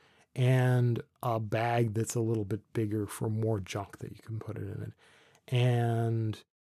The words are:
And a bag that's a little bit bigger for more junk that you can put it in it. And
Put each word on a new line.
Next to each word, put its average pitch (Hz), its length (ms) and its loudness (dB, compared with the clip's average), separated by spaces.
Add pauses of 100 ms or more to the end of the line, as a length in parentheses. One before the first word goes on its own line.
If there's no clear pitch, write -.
(340)
And 127 680 4 (200)
a 113 180 0
bag 113 540 0
that's 110 200 -2
a 120 60 0
little 113 240 0
bit 104 160 -4 (120)
bigger 107 340 -2
for 117 220 -4
more 110 300 0
junk 98 400 -8
that - 140 -10
you 104 120 -18
can 113 140 -8
put 107 180 -10
it 107 60 -8
in 101 200 -8
it. - 720 -12
And 117 840 2 (340)